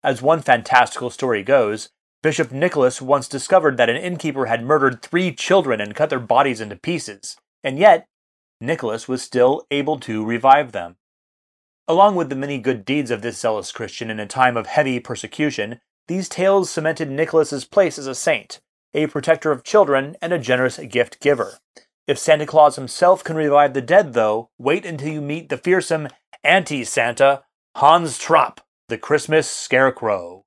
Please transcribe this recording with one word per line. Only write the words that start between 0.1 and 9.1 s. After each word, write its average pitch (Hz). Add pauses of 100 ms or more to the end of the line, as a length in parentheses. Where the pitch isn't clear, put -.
one 151
fantastical 123
story 117
goes, 110 (320)
Bishop 151
Nicholas 139
once 135
discovered 151
that 120
an 120
innkeeper 160
had 117
murdered 135
three 180
children 135
and 104
cut 151
their 135
bodies 123
into 104
pieces, 127 (260)
and 135
yet 185 (560)
Nicholas 117
was 127